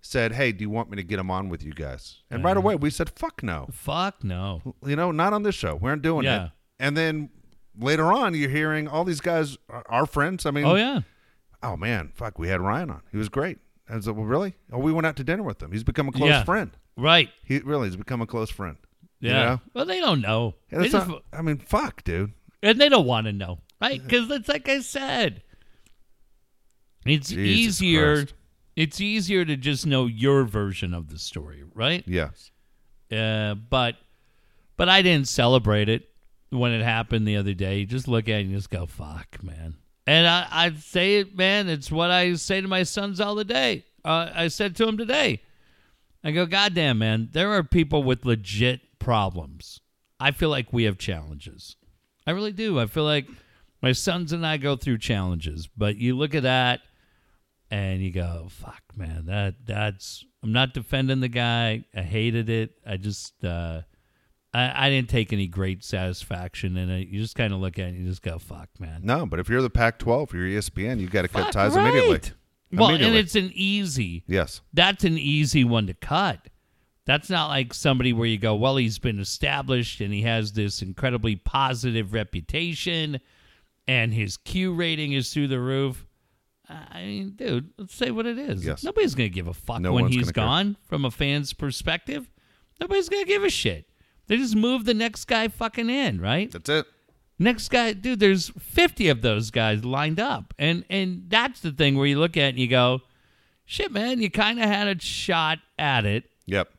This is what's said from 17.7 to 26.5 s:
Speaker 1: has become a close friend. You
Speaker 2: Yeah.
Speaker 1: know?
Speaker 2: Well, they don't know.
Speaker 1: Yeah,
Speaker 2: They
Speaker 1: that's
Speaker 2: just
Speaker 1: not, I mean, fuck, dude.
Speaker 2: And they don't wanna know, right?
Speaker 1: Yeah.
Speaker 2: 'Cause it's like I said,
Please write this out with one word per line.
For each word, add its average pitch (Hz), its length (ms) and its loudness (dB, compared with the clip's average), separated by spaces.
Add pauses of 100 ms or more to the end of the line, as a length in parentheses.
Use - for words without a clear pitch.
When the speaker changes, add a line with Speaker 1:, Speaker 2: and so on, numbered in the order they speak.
Speaker 1:
has 90 100 -4
become 117 240 -6
a 113 60 -4
close 110 240 -4
friend. 87 260 -10 (440)
You 117 100 0
Speaker 2:
Yeah. 131 120 4
Speaker 1:
know? 123 180 0 (120)
Speaker 2:
Well, 262 120 -2
they 370 140 -2
don't 190 220 2
know. 110 340 0 (160)
Speaker 1:
Yeah, - 60 -4
Speaker 2:
They 180 100 2
Speaker 1:
that's 285 60 2
Speaker 2:
just 185 160 4
Speaker 1:
not, 160 140 -10 (100)
I 160 80 -8
mean, 156 160 0
fuck, - 480 -2
dude. 92 260 -2 (320)
Speaker 2:
And 214 160 6
they 294 80 8
don't 233 180 6
wanna 110 280 0
know, 90 260 -6 (220)
right? 240 200 -2
Speaker 1:
Yeah. 131 60 -14
Speaker 2:
'Cause 240 240 2
it's 269 160 -4
like 285 220 -4
I 269 100 2
said, 262 640 -4 (1600)